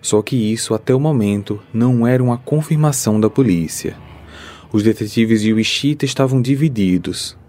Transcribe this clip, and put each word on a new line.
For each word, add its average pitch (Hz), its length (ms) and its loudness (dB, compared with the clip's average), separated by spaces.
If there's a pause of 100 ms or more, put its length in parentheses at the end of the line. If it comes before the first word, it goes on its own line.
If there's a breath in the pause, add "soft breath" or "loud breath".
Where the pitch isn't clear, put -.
só 107 200 0
que - 140 -4
isso, 110 380 -2
até 120 200 0
o 131 60 2
momento, 104 640 0 (120)
não 117 320 2
era 127 180 2
uma 120 140 0
confirmação 151 840 0
da 107 100 4
polícia. 90 680 0 (760 loud breath)
Os 104 120 0
detetives 110 580 2
de 110 120 2
Wichita 143 520 -2
estavam 131 360 0
divididos. 110 960 0 (120)